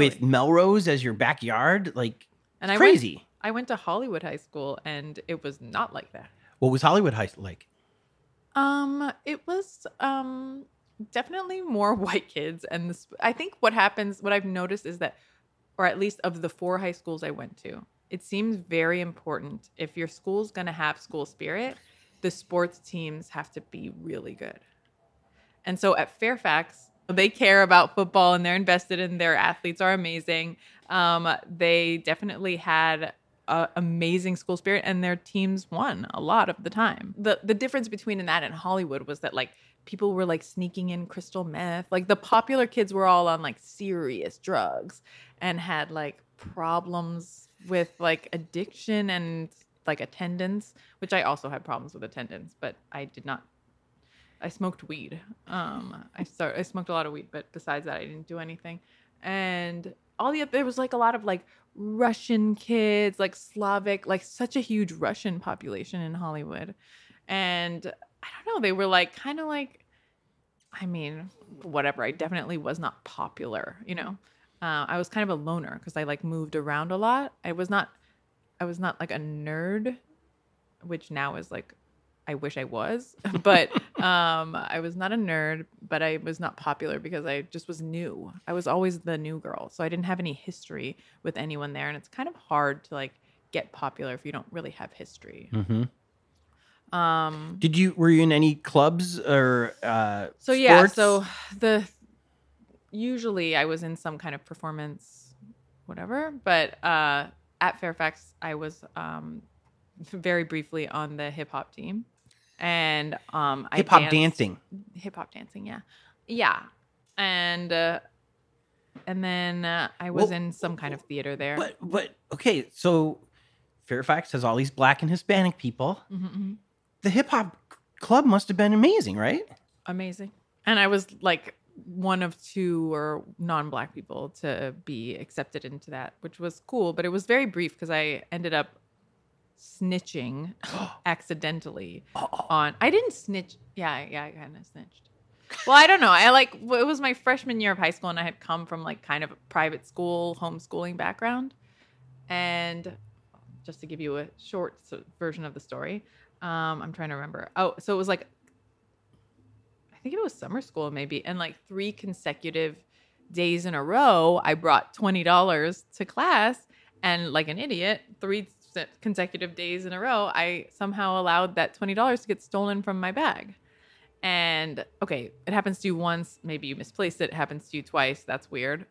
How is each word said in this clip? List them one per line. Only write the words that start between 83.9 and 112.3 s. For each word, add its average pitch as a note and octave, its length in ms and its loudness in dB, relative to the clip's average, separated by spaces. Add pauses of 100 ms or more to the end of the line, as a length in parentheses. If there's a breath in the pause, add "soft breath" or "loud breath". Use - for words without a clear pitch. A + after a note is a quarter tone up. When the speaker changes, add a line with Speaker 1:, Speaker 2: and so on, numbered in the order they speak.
Speaker 2:
um, E3 540 0
I - 240 -4
was E3+ 160 -8
not F#3+ 160 -4
a A#3 40 -2
nerd, D#3+ 500 -2 (160)
but D#3 200 -2
I D#3 160 0
was D#3+ 220 -8
not - 180 -6
popular D3+ 420 -4
because D#3 260 -8
I C#3+ 160 -4
just E3+ 260 -14
was D#3+ 140 -10
new. D#3+ 500 -8 (160)
I D#3+ 60 -4
was F3 140 -4
always F3 340 2
the D#3+ 160 -4
new D#3 220 -8
girl. - 300 -10
So - 140 -6
I D#3+ 60 -2
didn't F3 160 -4
have F3+ 140 -2
any D#3+ 140 -4
history - 640 -12 (260 soft breath)
with D#3 140 -6
anyone D3 360 -8
there. C#3+ 140 -6
And D3+ 80 -10
it's - 120 -18
kind C4+ 200 -8
of F4 80 -14
hard D3 500 -2
to, - 80 -14
like, C3+ 200 -8 (380)
get - 200 -6
popular C3+ 420 -8
if B2+ 120 -14
you C#3+ 60 -10
don't C#3 200 -12
really D#3+ 200 -12
have - 200 -14
history. - 600 -20
Speaker 1:
Mm-hmm. A2 320 0 (1080)
Speaker 2:
Um, D#3+ 640 0
Speaker 1:
Did D#3+ 180 4
you, F#3 200 6
were E3 120 6
you E3 140 10
in D#3+ 100 6
any D3+ 220 6
clubs E3+ 640 4
or, B2+ 640 4
uh, G#2+ 460 0 (100)
Speaker 2:
So, - 140 -2
yeah, B3+ 260 10
Speaker 1:
sports? G3 160 8
Speaker 2:
so G3+ 300 4 (340 loud breath)
the, G#3+ 280 4 (1040)
usually G#3+ 640 -2
I C#3+ 80 4
was D#3+ 180 -4
in E3 140 -6
some D#3 220 -10
kind D3+ 160 -8
of C#3+ 100 -14
performance, D#3 880 -12 (520)
whatever, A3+ 460 -8 (120)
but, E3 400 2
uh, D3+ 420 2 (340)
at F3+ 200 0
Fairfax, E3 600 -4
I D#3+ 140 -8
was, D#3 300 -10 (100)
um, D#3 480 -10 (560)
very F3 460 -4
briefly D#3 440 -8
on D3+ 280 -8
the D3 140 -8
hip D3 200 -10
hop - 240 -10
team. F#3+ 300 -10 (540)